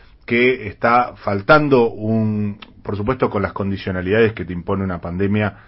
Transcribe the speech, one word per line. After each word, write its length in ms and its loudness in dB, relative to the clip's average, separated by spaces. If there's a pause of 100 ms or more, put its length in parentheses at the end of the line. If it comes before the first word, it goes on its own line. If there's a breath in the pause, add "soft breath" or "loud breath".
(260 loud breath)
que 420 0
está 500 0
faltando 720 4
un, 680 -2 (220)
por 140 -6
supuesto 340 -2
con 120 -2
las 100 -2
condicionalidades 800 0
que 140 -8
te 80 -8
impone 320 -4
una 160 -6
pandemia, 560 -2 (100)